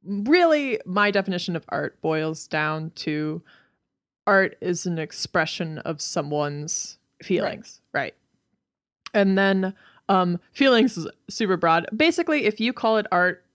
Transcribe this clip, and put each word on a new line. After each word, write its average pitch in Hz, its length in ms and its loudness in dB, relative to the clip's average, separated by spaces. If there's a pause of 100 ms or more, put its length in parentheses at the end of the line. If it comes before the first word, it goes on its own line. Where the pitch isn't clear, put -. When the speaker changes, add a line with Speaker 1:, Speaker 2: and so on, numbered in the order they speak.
Speaker 1:
really 277 800 2
my 202 260 0
definition 190 460 -2
of - 140 -6
art - 320 -4
boils 156 440 -2
down 156 500 -4
to 151 460 -6 (840)
art 196 340 2
is 180 240 -4
an 170 140 -4
expression 156 800 -4
of 156 240 -8
someone's 147 960 -6 (240)
Speaker 2:
Right. - 40 -20
Speaker 1:
feelings, - 540 -4 (140)
right? 131 200 -4 (1000)
And 196 240 4
then, 196 340 2 (380)
um, 180 300 2 (120)
feelings 247 460 4
is 160 80 -8 (240)
super 190 260 0
broad. 170 300 2 (100)
Basically, 311 480 2
if 214 160 0
you 240 140 0
call 220 240 2
it 208 120 -2
art 180 340 2 (100)